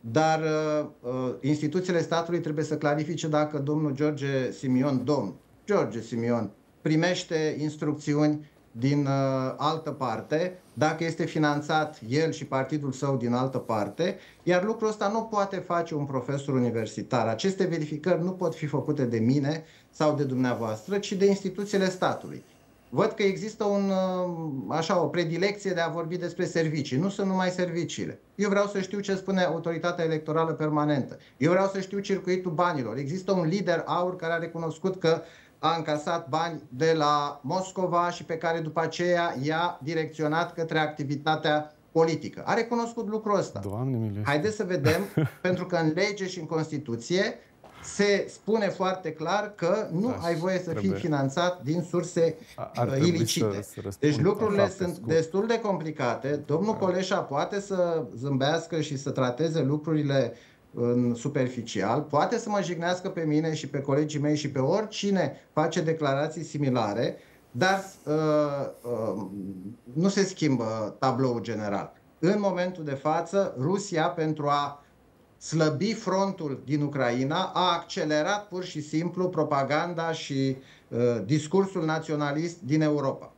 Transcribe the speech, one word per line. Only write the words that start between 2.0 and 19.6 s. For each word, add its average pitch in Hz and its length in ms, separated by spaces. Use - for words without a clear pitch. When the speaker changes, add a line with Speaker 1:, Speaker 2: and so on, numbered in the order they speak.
Speaker 1:
statului 170 380
trebuie 156 240
să 147 120
clarifice 151 520
dacă 151 300
domnul 151 360
George 135 560
Simion, 131 540
domn 120 300
George 127 340
Simion, 117 500
primește 160 800
instrucțiuni 151 920
din, 139 360
uh, 135 500
altă 156 340
parte, 135 680
dacă 156 300
este 165 200
finanțat 151 840
el 151 240
și 131 140
partidul 135 460
său 135 240
din 120 160
altă 127 260
parte, 113 600
iar 180 220
lucrul 220 240
ăsta 214 200
nu 220 120
poate 202 360
face 170 380
un 147 100
profesor 135 500
universitar. 117 720
Aceste 190 380
verificări 160 580
nu 180 80
pot 180 240
fi - 120
făcute 135 380
de 117 140
mine 139 460